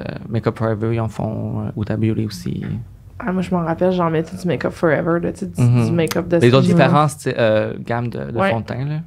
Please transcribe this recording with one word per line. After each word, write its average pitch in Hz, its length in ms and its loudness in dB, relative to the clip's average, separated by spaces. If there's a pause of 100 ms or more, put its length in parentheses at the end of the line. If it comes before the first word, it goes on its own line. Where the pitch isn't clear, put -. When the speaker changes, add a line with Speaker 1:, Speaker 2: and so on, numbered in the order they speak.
(300)
Speaker 1:
Makeup 113 280 -2
Forever, 113 380 0
ils 117 40 -2
en 113 100 -2
font, 110 580 -4
euh, - 140 -6
Huda 107 160 -2
Beauty 110 280 0
aussi. - 400 -8 (540)
Speaker 2:
Ah, 233 120 -4
moi, 185 100 0
je 180 100 -4
m'en 175 120 0
rappelle, 165 280 0
j'en 175 180 0
mettais 160 260 -2
du - 120 -6
Makeup 160 260 0
Forever, 165 480 2
là, 170 100 -4
tu - 80 -14
sais, 196 80 -6
du, 175 140 -4
Speaker 1:
Mhm. 120 240 4
Speaker 2:
du - 60 0
make-up 170 360 0
de 175 100 2
Speaker 1:
Les 123 160 8
autres 143 140 6
Speaker 2:
skincare. 170 200 6
Speaker 1:
différences, 147 300 4
tu - 60 -18
sais, 131 140 -2
euh, 110 420 2
gamme 120 300 -4
de, 127 220 -6
de 117 60 -4
Speaker 2:
Ouais. 196 120 2
Speaker 1:
fond 113 120 0
de - 40 -10
teint, 120 200 -6
là. 151 220 -4